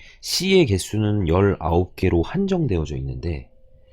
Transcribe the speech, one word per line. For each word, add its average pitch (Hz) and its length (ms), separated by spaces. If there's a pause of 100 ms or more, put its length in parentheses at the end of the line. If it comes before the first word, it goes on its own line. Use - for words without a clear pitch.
(200)
C의 190 460
개수는 104 640
열아홉 87 680
개로 85 260
한정되어져 117 760
있는데, 65 520 (440)